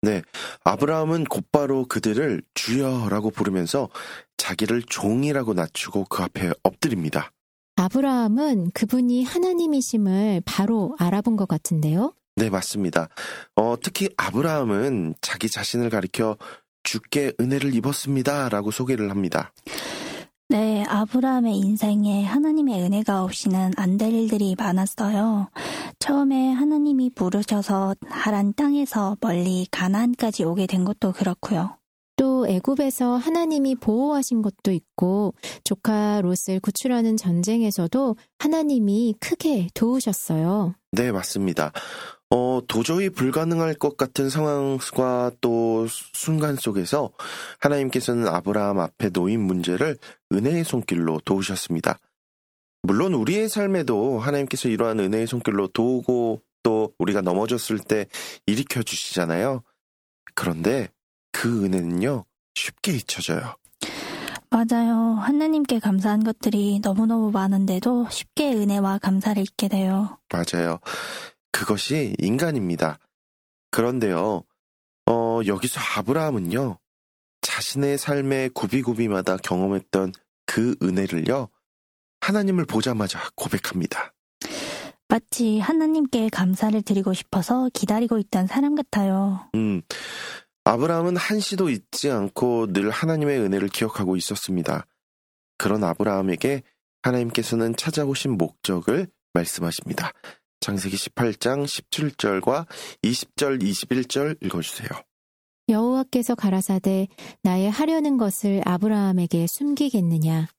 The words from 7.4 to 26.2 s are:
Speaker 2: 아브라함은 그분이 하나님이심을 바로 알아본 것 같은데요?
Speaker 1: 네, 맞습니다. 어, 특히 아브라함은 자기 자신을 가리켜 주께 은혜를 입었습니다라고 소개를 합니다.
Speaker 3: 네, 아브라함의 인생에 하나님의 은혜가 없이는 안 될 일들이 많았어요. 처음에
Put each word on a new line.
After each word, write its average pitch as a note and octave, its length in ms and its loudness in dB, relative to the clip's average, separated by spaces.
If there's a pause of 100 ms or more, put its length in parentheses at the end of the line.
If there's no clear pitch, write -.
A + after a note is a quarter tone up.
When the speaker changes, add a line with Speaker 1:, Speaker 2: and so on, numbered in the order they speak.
Speaker 2:
아브라함은 A#3+ 840 2
그분이 B3 540 2
하나님이심을 B3 1160 2
바로 G3+ 540 0
알아본 G3+ 380 2
것 G3+ 120 0
같은데요? D#3+ 680 0 (200)
Speaker 1:
네, A2 140 2
맞습니다. F#2 600 -2 (460)
어, A2+ 240 4
특히 G3 380 -4
아브라함은 A#2+ 1040 0
자기 - 280 -4
자신을 A#2 420 -2
가리켜 G#2+ 440 0 (460)
주께 C3+ 580 -2
은혜를 C3+ 360 2
입었습니다라고 C3 960 0
소개를 A#2 400 -2
합니다. F#2+ 420 -2 (960)
Speaker 3:
네, G#3+ 380 2
아브라함의 A#3+ 680 2
인생에 G#3 680 2
하나님의 C#4 580 2
은혜가 G3 420 2
없이는 F#3 540 0
안 F#3+ 200 2
될 A3 160 2
일들이 G#3 440 2
많았어요. G3+ 920 0 (500)
처음에 C4+ 540 2